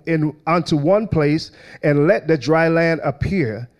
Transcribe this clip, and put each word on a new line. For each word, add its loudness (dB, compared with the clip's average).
in, -2
unto 0
one 0
place, 0
and 2
let 2
the 2
dry 2
land 0
appear.' -4